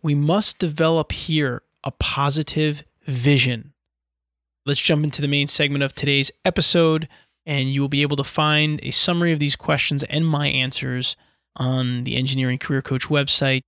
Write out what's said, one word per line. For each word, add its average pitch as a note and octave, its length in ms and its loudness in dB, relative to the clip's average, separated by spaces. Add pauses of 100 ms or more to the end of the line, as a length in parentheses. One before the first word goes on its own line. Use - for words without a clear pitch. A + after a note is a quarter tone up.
we D3+ 140 0
must D#3 440 2
develop D#3+ 540 0
here D3 480 -2 (240)
a - 60 -4
positive D3 920 -2 (220)
vision." B2+ 680 0 (880)
Let's C#3+ 160 -2
jump D3+ 240 2
into C#3+ 160 -2
the C#3+ 80 6
main C#3+ 180 2
segment C#3+ 380 0
of C3+ 100 -4
today's C#3 360 2 (160)
episode, D#3+ 640 2 (360)
and C#3 240 -2
you C#3 140 0
will C#3 80 -2
be C#3+ 100 0
able C#3+ 160 0
to C#3 80 -2
find D3+ 580 0
a C3 100 -6
summary E3+ 380 2
of D3+ 100 0
these C#3+ 160 0
questions C#3+ 480 -2
and D#3+ 220 -2
my D3 200 0
answers B2+ 680 -2 (400)
on B2+ 500 -2
the B2 120 -4
Engineering C3 400 -2
Career C3+ 240 -4
Coach - 280 -6
website. C#3 600 0